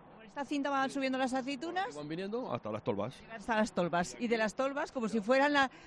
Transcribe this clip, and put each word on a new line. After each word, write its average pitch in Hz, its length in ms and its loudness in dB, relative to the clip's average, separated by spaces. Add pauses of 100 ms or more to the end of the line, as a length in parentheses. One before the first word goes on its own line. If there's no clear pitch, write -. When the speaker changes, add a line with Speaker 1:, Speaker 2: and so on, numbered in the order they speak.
(180)
Speaker 1:
Por - 80 -20
esta 285 200 -8
cinta 285 240 -2
van 269 200 2
Speaker 2:
Sí. 269 60 -8
Speaker 1:
subiendo 269 220 0
las 254 160 0
aceitunas. 320 600 -4
Speaker 2:
Van 285 120 -8
viniendo 196 460 -4
hasta 113 180 -4
las 107 120 -4
tolvas. 107 380 -2
Speaker 1:
Llegan 226 160 -14
hasta 220 180 -2
las 214 180 2
tolvas. 175 460 0
Y 240 80 -2
de 226 100 2
las 220 180 0
tolvas, 277 360 0
como 233 180 -2
si 226 120 0
fueran 269 320 4
la, 277 180 4 (160)